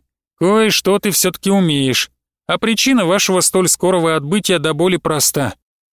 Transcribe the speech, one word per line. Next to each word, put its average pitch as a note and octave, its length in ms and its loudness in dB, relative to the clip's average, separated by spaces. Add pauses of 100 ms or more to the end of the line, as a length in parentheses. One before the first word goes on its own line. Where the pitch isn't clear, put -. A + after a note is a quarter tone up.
(380)
Кое-что G3+ 600 0
ты G#3 120 -2
всё-таки F#3 400 -2
умеешь. D3 600 0 (360)
А E3+ 120 -2
причина A3+ 480 0
вашего F#3 340 0
столь F3+ 280 0
скорого E3 480 0
отбытия E3+ 420 -2
до D#3 160 -2
боли F3 220 0
проста. D3 580 -2 (380)